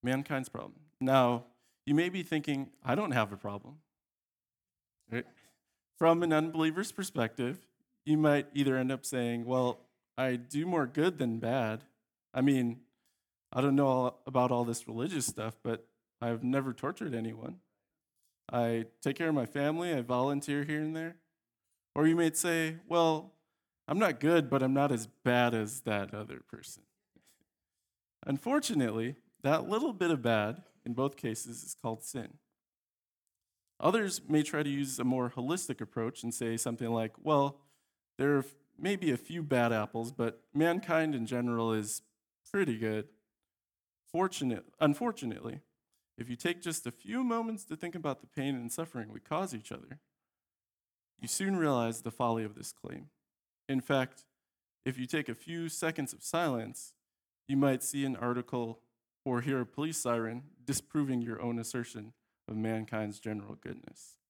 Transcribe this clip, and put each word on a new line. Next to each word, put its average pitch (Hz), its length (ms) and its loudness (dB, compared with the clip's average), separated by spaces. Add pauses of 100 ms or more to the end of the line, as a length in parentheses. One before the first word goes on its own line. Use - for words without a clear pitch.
Mankind's 131 460 -2
problem. - 260 -12 (260)
Now, 127 460 4 (380)
you 147 100 2
may 170 140 4
be 180 140 -4
thinking, 139 480 -2 (140)
"I 127 100 2
don't 196 160 0
have 110 220 2
a 98 40 -10
problem." 104 420 -10 (1300)
Right? 120 160 -4 (720)
From 165 240 6
an 165 100 4
unbeliever's 160 600 2
perspective, 131 760 -4 (380)
you 151 120 4
might 147 380 6
either 139 220 2
end 131 160 0
up 131 120 -6
saying, 120 420 -2
"Well, 123 340 0 (360)
I 127 200 0
do 135 280 -4
more 170 220 2
good 156 320 2
than 117 220 0
bad. 117 440 -2 (480)
I 127 80 -2
mean, 127 420 4 (720)
I 127 80 0
don't 139 140 4
know 139 120 6
all, 127 400 2
about 127 260 4
all 120 120 2
this 117 220 -4
religious 123 400 -4
stuff, - 360 -6
but - 260 -6 (320)
I've 117 240 -2
never 131 280 0
tortured 147 420 -6
anyone. 113 460 -8 (920)
I 117 340 0 (160)
take 139 140 -2
care 165 120 0
of 156 60 2
my 127 120 2
family, 156 460 -2
I 131 100 0
volunteer 139 600 0
here 151 200 -2
and 156 120 -4
there." 165 220 -8 (800)
Or 151 100 6
you 165 80 8
might 160 220 4
say, 165 400 0 (100)
"Well, 165 460 4 (560)
I'm 170 100 2
not 175 220 2
good, 156 280 6
but 135 140 4
I'm 131 120 2
not 139 180 4
as 113 160 -2
bad 123 440 4
as 110 280 -2
that 104 340 -4
other 104 320 -10
person." - 380 -18 (1400)
Unfortunately, 139 920 0 (300)
that 156 220 2
little 240 240 0
bit 180 180 0
of 139 120 0
bad 113 420 2 (200)
in 120 80 -6
both 135 240 -2
cases 117 460 -8
is - 180 -12
called 113 220 -6
sin. - 360 -12 (1400)
Others 196 500 2
may 151 140 4
try 147 220 -2
to 143 40 -2
use 139 300 -4
a 123 60 -2
more 123 260 0
holistic 135 500 -4
approach 113 440 -6
and 117 100 -6
say 113 220 -2
something 117 340 -4
like, 113 220 0 (100)
"Well, 143 380 2 (580)
there 143 160 4
are 139 60 4
f-, - 160 -10 (200)
maybe 185 360 0
a 123 40 2
few 165 280 -6
bad 123 280 4
apples, 113 380 -2
but - 320 -4 (100)
mankind 160 640 2
in 113 120 -2
general 117 460 0
is 107 300 -2 (480)
pretty 165 260 0
good." 107 320 -2 (1000)
Fortunate-, 131 560 -2 (140)
unfortunately, 143 800 0 (580)
if 120 100 -8
you 120 60 -6
take 170 260 -4
just 165 240 -6
a 120 60 -6
few 226 320 -6
moments 226 440 -4
to 156 100 -10
think 175 180 -8
about 156 280 -4
the 131 40 -20
pain 139 300 -4
and 117 160 -6
suffering 120 400 -8
we 113 80 -12
cause 165 340 -4
each 107 160 -12
other, - 300 -14 (1200)
you 113 80 -10
soon 196 260 0
realize 123 480 2
the 117 80 -6
folly 113 320 0
of 107 140 -8
this - 160 -14
claim. - 380 -14 (580)
In 135 120 0
fact, 131 440 0 (600)
if 131 140 -4
you 127 80 -6
take 151 220 -2
a 117 80 -6
few 165 320 -6
seconds 160 440 -4
of - 120 -16
silence, 131 720 -4 (520)
you 139 100 0
might 139 280 4
see 139 200 -2
an 135 120 -2
article 120 640 -4 (440)
or 123 160 0
hear 131 200 0
a 117 60 -2
police 156 320 -4
siren 117 460 -2 (200)
disproving 135 560 -2
your 113 220 -4
own 120 160 -2
assertion 117 540 -8 (340)
of 113 80 -8
mankind's 107 640 -2
general 107 380 -8
goodness. - 640 -16 (120)